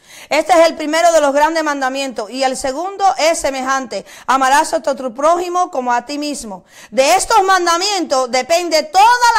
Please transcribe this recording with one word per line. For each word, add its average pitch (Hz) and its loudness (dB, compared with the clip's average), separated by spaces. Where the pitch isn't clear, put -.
Este 311 0
es 330 6
el 320 -8
primero 320 0
de 320 4
los 285 2
grandes 311 2
mandamientos, 269 -4
y 262 -6
el 262 0
segundo 349 -6
es 320 2
semejante. 262 -6
Amarás 269 2
a 320 -2
tu 262 -4
prójimo 349 -2
como 247 -4
a 240 -2
ti 294 -10
mismo. 240 -10
De 269 2
estos 403 2
mandamientos 349 0
depende 311 0
toda 466 4